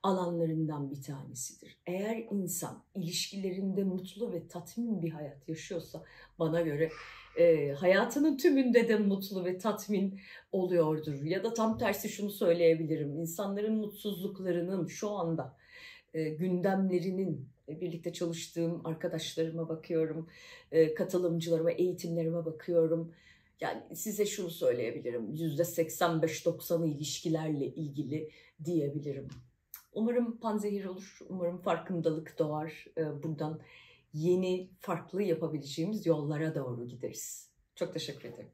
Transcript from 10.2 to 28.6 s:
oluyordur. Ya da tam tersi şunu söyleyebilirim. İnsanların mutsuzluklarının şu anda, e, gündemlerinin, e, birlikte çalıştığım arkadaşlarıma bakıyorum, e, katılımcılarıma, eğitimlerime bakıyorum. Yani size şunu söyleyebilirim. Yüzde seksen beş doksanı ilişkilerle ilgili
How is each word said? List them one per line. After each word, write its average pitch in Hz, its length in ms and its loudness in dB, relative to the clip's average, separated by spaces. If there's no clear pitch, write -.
oluyordur. 156 720 2
Ya 185 200 0
da 226 100 0
tam 220 240 2
tersi 208 320 0
şunu 202 200 -4
söyleyebilirim. 160 840 4
İnsanların 202 600 -2
mutsuzluklarının 185 1120 -2
şu - 220 -6
anda, 170 480 -2
e, 156 160 -2
gündemlerinin, 180 1200 0
e, 156 120 -8
birlikte 165 320 -6
çalıştığım 170 720 -4
arkadaşlarıma 165 840 -4
bakıyorum, 160 600 -2
e, 160 220 6
katılımcılarıma, 170 800 2
eğitimlerime 170 720 0
bakıyorum. 165 680 2
Yani - 340 -6
size 208 300 0
şunu 185 240 -4
söyleyebilirim. 120 840 0
Yüzde 160 300 2
seksen 165 560 2
beş 160 240 0
doksanı 165 420 0
ilişkilerle 151 800 -2
ilgili 147 640 -4